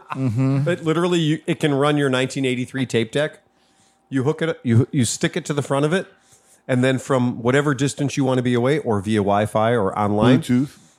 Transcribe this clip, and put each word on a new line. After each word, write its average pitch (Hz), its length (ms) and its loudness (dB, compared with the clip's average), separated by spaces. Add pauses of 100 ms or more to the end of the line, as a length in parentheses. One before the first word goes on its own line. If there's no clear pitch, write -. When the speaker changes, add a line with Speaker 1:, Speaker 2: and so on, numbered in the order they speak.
Speaker 1:
<laughs> - 80 -18
Mm-hmm. 135 560 0
Speaker 2:
It 175 160 -2
literally, 170 360 0
you, 156 260 0
it 170 140 -2
can 147 140 2
run 147 240 2
your 143 100 2
nineteen 131 380 -2
eighty-three 127 400 -4
tape 113 260 -2
deck. 151 280 -2 (680)
You 135 140 -2
hook 156 200 -2
it, 165 200 -4
you, 120 300 2
you 131 120 2
stick - 320 -4
it 160 100 -6
to 156 60 -6
the 143 100 -2
front 139 220 0
of 151 80 0
it, 185 140 -2 (600)
and 127 140 2
then 131 160 2
from 123 440 -2
whatever 139 320 2
distance 139 420 -2
you 139 80 0
want 131 140 0
to 123 40 -2
be 123 120 0
away, 127 240 2
or 107 220 -2
via 107 180 0
Wi-Fi 104 540 2
or 101 260 0
online, 107 420 4
Speaker 1:
Bluetooth. 127 380 -2 (200)